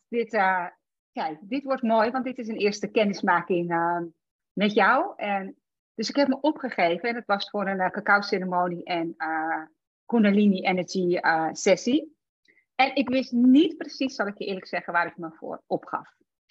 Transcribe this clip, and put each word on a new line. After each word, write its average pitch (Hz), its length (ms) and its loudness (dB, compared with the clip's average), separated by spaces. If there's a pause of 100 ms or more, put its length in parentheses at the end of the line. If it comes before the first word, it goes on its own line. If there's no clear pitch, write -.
"Dit, 233 260 -4
eh, 190 320 2 (460)
kijk, 160 300 -6
dit 247 220 -6
wordt 262 180 -4
mooi, 226 300 2
want 254 120 -4
dit 254 140 -8
is 233 100 -8
een 220 100 -6
eerste 202 340 -2
kennismaking, 180 800 0
ehm, 170 340 0 (480)
met 208 200 0
jou." 233 420 4
En 196 420 -6 (400)
dus 220 120 -4
ik - 60 -6
heb 285 120 4
me 262 140 0
opgegeven 233 680 0
en 233 60 -2
het 240 100 -10
was 196 240 -2
voor 202 180 -4
een, 196 120 -2
eh, 185 100 2
cacao-ceremonie 180 920 0
en, 165 340 -4
eh, 160 440 -4 (440)
Kundalini 208 560 4
Energy, 180 540 0
eh, 160 360 0
sessie. 240 640 0 (600)
En 269 200 0
ik 277 140 0
wist 254 220 -2
niet 254 460 6
precies, 277 380 -8
zal 202 120 -2
ik 202 100 -10
je - 80 -10
eerlijk 190 220 -8
zeggen, 175 260 -8
waar 170 140 0
ik 165 100 -14
me 165 140 -10
voor - 360 -14
opgaf. - 480 -6 (360)